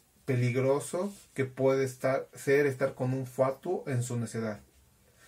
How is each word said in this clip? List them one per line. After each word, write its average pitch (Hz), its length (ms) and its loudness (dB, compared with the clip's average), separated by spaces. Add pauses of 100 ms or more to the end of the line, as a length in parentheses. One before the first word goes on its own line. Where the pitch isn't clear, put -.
(240)
peligroso 131 880 0 (200)
que 135 100 -2
puede 135 400 2
estar, 131 500 -2
ser 143 320 4
estar 131 280 0
con 127 200 -2
un 131 140 -4
fatuo 135 600 -2
en 123 160 0
su 120 140 -4
necedad. 113 440 -6 (680)